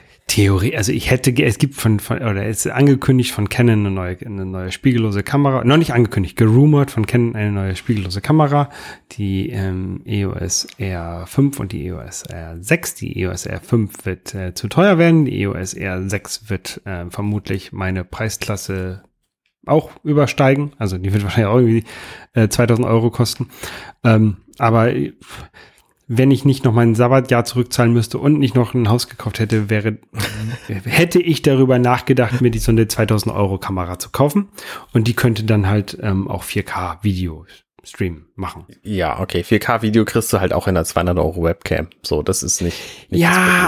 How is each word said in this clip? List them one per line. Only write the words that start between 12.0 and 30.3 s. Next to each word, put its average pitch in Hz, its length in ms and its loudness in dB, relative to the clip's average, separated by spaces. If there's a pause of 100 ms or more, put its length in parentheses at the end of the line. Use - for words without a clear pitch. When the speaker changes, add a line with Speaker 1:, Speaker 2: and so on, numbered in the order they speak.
Speaker 1:
R 82 380 -14
sechs. 170 340 -4
Die - 240 -10
E 92 80 -2
O 90 40 -4
S - 140 -10
R - 140 -8
fünf - 460 -2
wird, - 280 -8
äh, 92 200 -8
zu - 160 -8
teuer 185 280 4
werden. 165 280 4
Die 98 160 -4
E 101 60 0
O 98 60 -2
S 95 200 -8
R 92 360 -6
sechs 107 400 -8
wird, - 360 -8
äh, 87 240 -8
vermutlich 104 640 -6
meine 92 320 -4
Preisklasse 98 1000 -8 (640)
auch 151 260 0 (120)
übersteigen. 143 720 2
Also 92 200 -2
die 95 160 -2
wird 104 100 0
wahrscheinlich 101 280 0
auch 120 60 4
irgendwie, 113 260 4 (500)
äh, 113 140 4
zweitausend 117 400 2
Euro 113 240 2
kosten. - 380 -2 (560)
Ähm, 110 320 4 (200)
aber, 117 380 2
äh, - 180 -4 (960)
wenn 131 220 4
ich 127 120 2
nicht 135 220 2
noch 120 80 4
mein 117 220 6
Sabbatjahr 123 500 4
zurückzahlen 120 480 2
müsste 117 240 0
und 147 200 4
nicht 131 180 2
noch 123 180 2
ein 120 160 2
Haus 120 180 2
gekauft - 320 -8
hätte, 107 300 0
wäre, 107 300 -2 (120)
<laughs> 107 560 -8